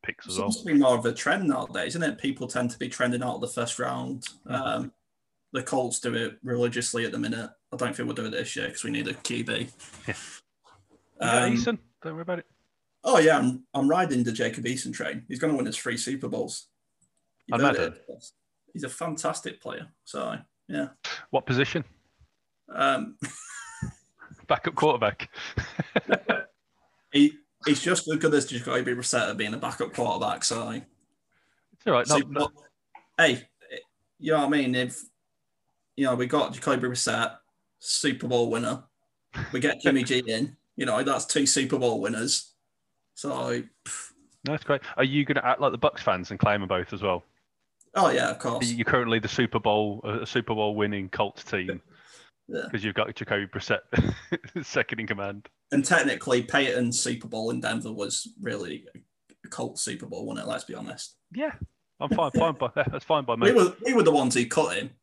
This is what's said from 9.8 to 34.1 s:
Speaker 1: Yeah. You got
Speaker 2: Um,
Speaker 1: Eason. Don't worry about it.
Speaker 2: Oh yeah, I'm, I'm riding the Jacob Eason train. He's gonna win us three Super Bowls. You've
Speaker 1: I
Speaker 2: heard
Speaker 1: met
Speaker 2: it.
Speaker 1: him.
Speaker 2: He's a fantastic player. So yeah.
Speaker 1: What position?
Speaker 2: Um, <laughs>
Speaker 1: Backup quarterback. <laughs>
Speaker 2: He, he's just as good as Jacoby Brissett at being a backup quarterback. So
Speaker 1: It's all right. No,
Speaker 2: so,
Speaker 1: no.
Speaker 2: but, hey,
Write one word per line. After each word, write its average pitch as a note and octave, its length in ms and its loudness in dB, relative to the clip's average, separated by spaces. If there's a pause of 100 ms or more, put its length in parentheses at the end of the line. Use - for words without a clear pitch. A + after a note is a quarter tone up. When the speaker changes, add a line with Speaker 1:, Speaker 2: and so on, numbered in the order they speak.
Speaker 1:
Yeah. A2 80 -4
You - 1040 -20
got A#2+ 240 4
Speaker 2:
Um, A#2+ 100 4
Speaker 1:
Eason. A3 240 2 (240)
Don't D#3+ 120 -8
worry D#3+ 80 -10
about F3 180 -4
it. - 60 -14 (580)
Speaker 2:
Oh F3 140 6
yeah, D#3 200 8
I'm, B2+ 260 0 (100)
I'm C#3 160 4
riding D#3 340 4
the A#2 80 2
Jacob A2+ 340 -2
Eason B2+ 280 -4
train. - 340 -6
He's B2+ 120 -8
gonna D#3 160 2
win B2 120 0
us A2+ 100 -6
three A#2 200 -4
Super C3 320 -4
Bowls. - 380 -6 (800)
You've A#2 120 0
Speaker 1:
I C3+ 60 6
Speaker 2:
heard C#3 120 6
Speaker 1:
met - 40 0
Speaker 2:
it. - 260 -4
Speaker 1:
him. - 100 -14 (560)
Speaker 2:
He's D#3+ 100 -8
a B2+ 60 -6
fantastic - 720 -6
player. - 260 -10 (180)
So - 320 -6 (300)
yeah. C#3+ 220 -4 (420)
Speaker 1:
What C3+ 140 2
position? C3+ 380 2 (920)
Speaker 2:
Um, C3+ 440 0 (680)
<laughs> - 640 -16
Speaker 1:
Backup D3+ 280 0
quarterback. A#2 540 2 (800)
<laughs> - 400 0 (680)
Speaker 2:
He, D3 200 8 (320)
he's D3 160 4
just - 280 0
as D3+ 100 0
good D3+ 140 4
as C3+ 120 4
Jacoby B2 500 -2
Brissett A#2+ 360 0
at G#2 60 -6
being G#2+ 160 -2
a G#2 40 -6
backup - 360 -6
quarterback. G#2+ 520 -2
So A2+ 260 -2
Speaker 1:
It's - 1120 -18
all - 60 4
right. B2 160 6
No, D3 120 6
Speaker 2:
so, C3+ 100 0
Speaker 1:
no. D3 180 0
Speaker 2:
but, - 40 -6 (640)
hey, C#3 320 4 (680)